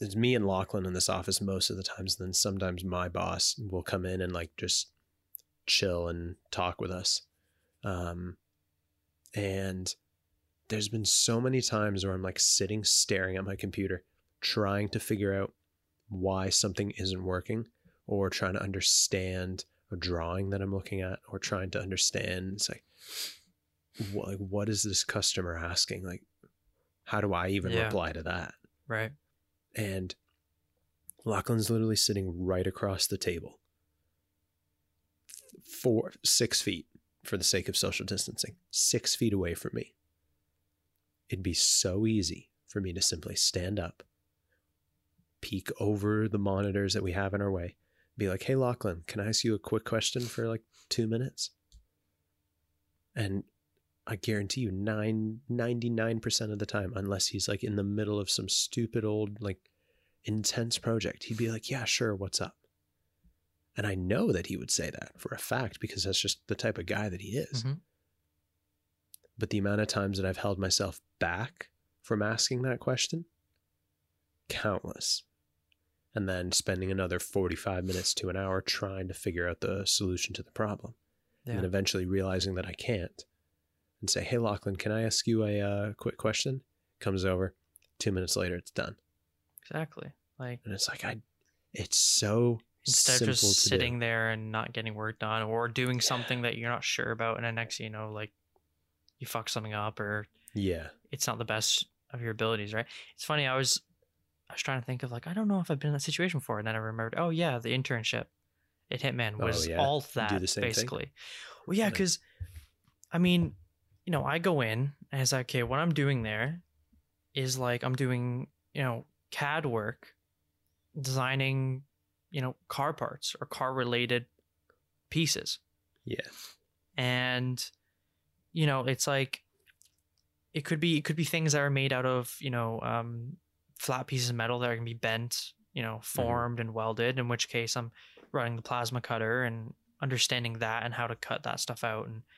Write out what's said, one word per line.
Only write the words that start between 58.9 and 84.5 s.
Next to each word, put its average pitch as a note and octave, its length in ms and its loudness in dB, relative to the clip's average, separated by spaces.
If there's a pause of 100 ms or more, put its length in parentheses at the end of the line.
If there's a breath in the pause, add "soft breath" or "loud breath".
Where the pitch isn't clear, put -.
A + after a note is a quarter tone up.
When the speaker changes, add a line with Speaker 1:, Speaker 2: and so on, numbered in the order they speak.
Speaker 1:
old, G#2+ 380 -2
like, G2+ 280 -6 (540)
intense A2 540 0
project, A2+ 460 0
he'd A2 120 -4
be A2+ 140 0
like, A2 200 -6
"Yeah, C3 140 -2
sure, A2 300 2
what's F#2+ 260 -2
up?" - 160 -6 (1200)
And G#2 100 0
I G2 80 0
know A2+ 380 4
that F2 160 0
he F#2 80 -4
would - 140 -4
say - 200 0
that - 280 -10
for - 140 -8
a - 60 -8
fact - 420 -2
because - 240 -4
that's F#2+ 160 0
just - 280 -2
the G2+ 80 -2
type A2+ 200 0
of F2 100 -6
guy G2+ 220 -2
that F2+ 140 -6
he G2+ 160 -4
is. C#3 240 -4
Speaker 2:
Mm-hmm. C3 120 -2 (1600)
Speaker 1:
But G#2+ 120 -2
the G#2+ 80 2
amount G2+ 220 4
of G#2+ 60 4
times G2 320 0
that F#2+ 80 0
I've F#2+ 120 0
held G2 200 0
myself F#2+ 420 0 (180)
back F2+ 520 -2 (320)
from G#2+ 180 0
asking A2 420 0
that B2+ 180 0
question, E3 460 0 (1200)
countless. - 720 -2 (920)
And G2+ 140 0
then F2+ 220 -2
spending F#2 400 0
another F#2 300 0
forty-five F#2 640 -2
minutes F2+ 300 0
to - 140 -4
an F2+ 80 -2
hour F#2+ 240 0
trying F#2+ 480 -2
to F#2+ 60 -8
figure F2 340 -2
out E2+ 120 -4
the F#2+ 260 -2
solution F#2 480 0
to - 80 -8
the - 80 -20
problem. G#2+ 440 -4 (520)
And A#2 100 -2
then F#2 60 0
Speaker 2:
Yeah. F#2 60 2
Speaker 1:
eventually F#2+ 360 0
realizing F#2+ 520 0
that F#2 100 -2
I F2 60 -8
can't - 520 -4 (760)
and G2+ 100 -2
say, F2+ 140 0
"Hey, B2 140 2
Lachlan, G2+ 380 0